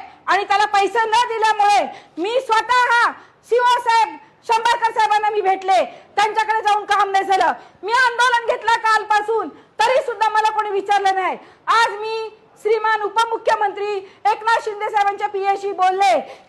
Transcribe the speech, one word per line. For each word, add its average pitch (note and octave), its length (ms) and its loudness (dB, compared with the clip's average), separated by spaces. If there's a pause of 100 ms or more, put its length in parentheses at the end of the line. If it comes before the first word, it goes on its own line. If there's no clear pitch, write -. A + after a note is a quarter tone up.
(280)
आणि F#4 160 0
त्याला G4+ 220 0
पैसे G4+ 340 0
न A4 120 0
दिल्यामुळे G#4+ 760 2 (300)
मी G#4+ 240 -2
स्वतः A#4 680 2 (320)
सीओ B4 360 2
साहेब A4+ 380 0 (300)
शंभरकर A#4 440 0
साहेबांना G#4+ 380 2
मी G#4+ 120 -2
भेटले, F#4+ 440 2 (300)
त्यांच्याकडे G#4+ 460 0
जाऊन G#4 240 0
काम G4+ 240 2
नाही G4 140 0
झालं. F4 280 2 (320)
मी G4 80 -6
आंदोलन A#4+ 640 2
घेतलं - 160 -2
कालपासून, G#4+ 760 0
तरी B4 520 0
सुद्धा A4 280 -2
मला G#4+ 220 0
कोणी G#4+ 180 -4
विचारलं G4 460 0
नाही. F4 220 -4 (300)
आज A4+ 220 2
मी A4 480 -8 (240)
श्रीमान A4 400 0
उपमुख्यमंत्री G#4 960 -2 (280)
एकनाथ A4 380 0
शिंदे G#4 220 -8
साहेबांच्या G4+ 420 -2
पीएशी G4 440 -4
बोलले, F#4 460 2 (320)